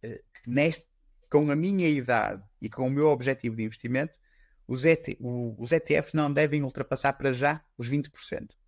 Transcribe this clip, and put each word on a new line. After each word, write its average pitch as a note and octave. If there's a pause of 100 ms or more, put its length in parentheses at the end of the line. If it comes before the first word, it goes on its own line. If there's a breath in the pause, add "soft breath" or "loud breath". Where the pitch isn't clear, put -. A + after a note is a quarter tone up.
eh, - (140)
que -
neste, D3 (420)
com D3+
a C#3+
minha F3+
idade A#2 (180)
e G#2+
com B2+
o -
meu C#3+
objetivo C3
de A2+
investimento, B2 (480)
os B2+
E D#3+
T, -
o, A#2+
os A#2
E E3
T D3+
Fs -
não D3+
devem D3
ultrapassar C3+
para C3+
já C#3+ (140)
os A#2+
vinte C#3
por -
cento. - (120)